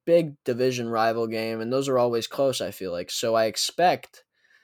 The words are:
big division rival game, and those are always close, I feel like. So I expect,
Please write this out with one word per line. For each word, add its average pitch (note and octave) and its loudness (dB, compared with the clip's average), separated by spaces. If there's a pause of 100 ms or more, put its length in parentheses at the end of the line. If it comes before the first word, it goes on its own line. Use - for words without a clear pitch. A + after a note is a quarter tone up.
big E3 2
division B2 0
rival A2+ 0
game, A2+ -4
and A#2 -4
those C#3 0
are C3 2
always A#2+ 2
close, C3+ 0
I F#2+ -4
feel F#2 -8
like. F2 -6
So A2+ -2
I A2+ 4
expect, - -2 (380)